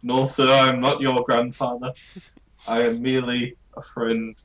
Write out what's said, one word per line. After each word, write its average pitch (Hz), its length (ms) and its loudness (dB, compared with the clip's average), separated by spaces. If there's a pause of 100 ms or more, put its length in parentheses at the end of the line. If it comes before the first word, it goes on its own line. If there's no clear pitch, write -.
No, 127 220 2
sir, 135 260 2
I 135 180 6
am 127 120 0
not 143 200 0
your 127 220 0
grandfather. 123 680 -2 (720)
I 117 160 0
am 117 180 0
merely 123 560 -2 (180)
a - 60 -16
friend. 113 640 -4